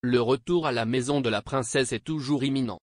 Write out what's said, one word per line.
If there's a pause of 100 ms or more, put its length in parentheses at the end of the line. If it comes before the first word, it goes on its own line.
Le
retour
à
la
maison
de
la
princesse
est
toujours
imminent.